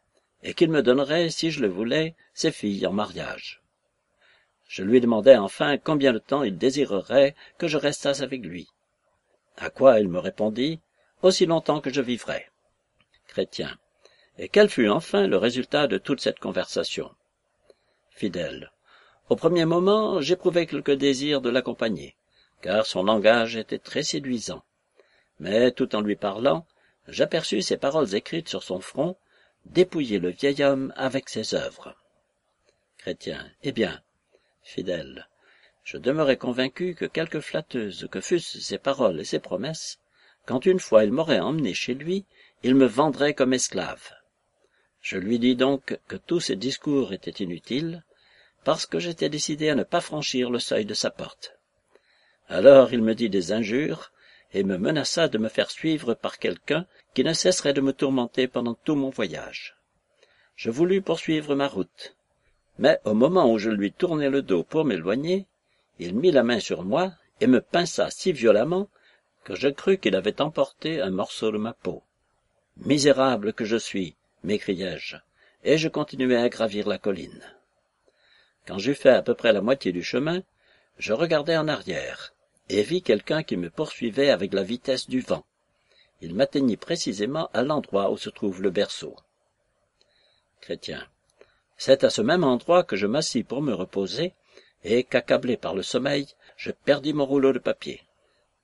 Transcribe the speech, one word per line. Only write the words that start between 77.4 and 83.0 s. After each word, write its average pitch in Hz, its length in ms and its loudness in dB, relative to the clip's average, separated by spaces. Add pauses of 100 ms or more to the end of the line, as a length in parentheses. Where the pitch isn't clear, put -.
Quand 90 120 -8
j'eus 127 180 -2
fait 131 140 6
à 101 120 6
peu 120 120 0
près 117 180 2
la 98 80 2
moitié 110 320 0
du 87 100 -4
chemin, 156 400 -4 (560)
je - 140 -4
regardai 160 440 0
en 156 120 -2
arrière, 127 640 -8 (380)
et 101 100 2
vis 170 200 -2